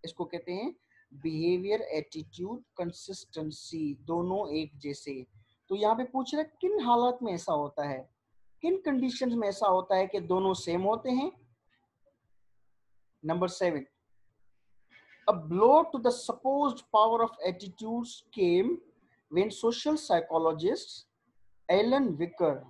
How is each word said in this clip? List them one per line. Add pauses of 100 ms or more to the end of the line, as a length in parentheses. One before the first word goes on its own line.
इसको
कहते
हैं (380)
behavior,
attitude, (140)
consistency,
दोनों
एक
जैसे। (420)
तो
यहाँ
पे
पूछ
रहे
किन
हालात
में
ऐसा
होता
है, (520)
किन
conditions
में
ऐसा
होता
है
कि
दोनों
same
होते
हैं। (1900)
Number
seven, (1500)
a
blow
to
the
supposed (160)
power
of (180)
attitudes (280)
came (680)
when
social
psychologist (680)
Alan (100)
Wicker